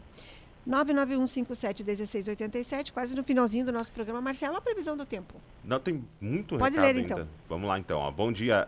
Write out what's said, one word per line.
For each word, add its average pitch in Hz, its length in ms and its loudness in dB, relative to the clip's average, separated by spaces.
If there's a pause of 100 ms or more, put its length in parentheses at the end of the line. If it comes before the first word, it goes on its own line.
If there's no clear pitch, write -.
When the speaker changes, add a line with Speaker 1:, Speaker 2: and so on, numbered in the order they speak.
(640)
Speaker 1:
nove 277 260 2
nove 277 240 2
um 262 120 4
cinco 247 280 -4
sete 208 280 -4
dezesseis 202 440 -4
oitenta 214 300 -4
e 240 60 -2
sete, 277 280 -6
quase 247 240 -4
no 269 80 -2
finalzinho 247 420 4
do 254 60 0
nosso 233 200 -4
programa. 226 280 -6
Marcelo, 269 380 -2
a 440 40 -4
previsão 330 360 -2
do 285 80 -8
tempo. 190 300 -10 (280)
Speaker 2:
Não, 127 160 0
tem 156 240 -2 (160)
muito 143 380 -2
Speaker 1:
Pode 269 200 4
Speaker 2:
recado 277 180 8
Speaker 1:
ler, 254 80 2
Speaker 2:
ainda. 180 100 -4
Speaker 1:
então. 170 140 -4 (200)
Speaker 2:
Vamos 90 200 -2
lá, 95 100 2
então, 87 220 -2
ó. 71 100 0
Bom 98 220 2
dia. 107 360 4